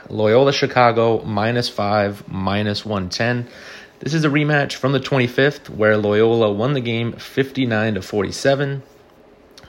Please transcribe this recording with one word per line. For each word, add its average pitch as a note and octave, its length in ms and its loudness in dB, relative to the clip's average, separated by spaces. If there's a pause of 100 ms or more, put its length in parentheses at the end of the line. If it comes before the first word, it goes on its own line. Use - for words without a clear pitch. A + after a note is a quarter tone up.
Loyola A2 460 4
Chicago, A#2 720 2
minus A2+ 420 -2
five, G2+ 640 -2
minus G2+ 560 -2
one G2 240 -4
ten. A#2+ 400 -4 (500)
This C#3 140 -6
is D#3+ 100 0
a D3+ 60 2
rematch D3 460 0
from C3 180 0
the C3 80 0
twenty-fifth, C3+ 680 0
where G#2+ 280 2
Loyola G#2+ 520 4
won G#2+ 220 0
the C#3 80 0
game A#2 320 -4
fifty-nine A2+ 840 -2
to F#2 60 -4
forty-seven. C3+ 800 -2 (840)